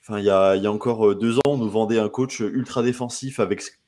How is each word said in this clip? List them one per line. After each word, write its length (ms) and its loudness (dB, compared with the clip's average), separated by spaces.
Enfin, 160 -6
il 60 -4
y 40 6
a, 280 6
il 40 -2
y 60 -2
a 40 0
encore, 380 2
euh, 60 2
deux 240 0
ans, 80 2
on 100 0
nous 100 -2
vendait 300 0
un 120 0
coach 320 -4
ultra 420 -4
défensif 560 -6
avec 240 0